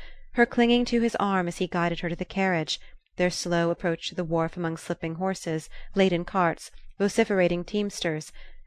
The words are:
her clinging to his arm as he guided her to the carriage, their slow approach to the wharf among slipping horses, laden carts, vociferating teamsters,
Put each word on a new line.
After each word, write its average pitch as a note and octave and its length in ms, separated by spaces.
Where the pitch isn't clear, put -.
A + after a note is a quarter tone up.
her A#3+ 120
clinging A#3+ 400
to A#3 160
his A3+ 160
arm F#3+ 300
as E3+ 100
he F#3 100
guided E3+ 320
her F3 100
to - 60
the - 100
carriage, F3+ 540
their F3+ 140
slow E3+ 400
approach E3+ 400
to E3 60
the F3+ 80
wharf E3 340
among E3 180
slipping E3 400
horses, F3+ 540
laden F3+ 320
carts, - 460
vociferating F#3 680
teamsters, F3+ 680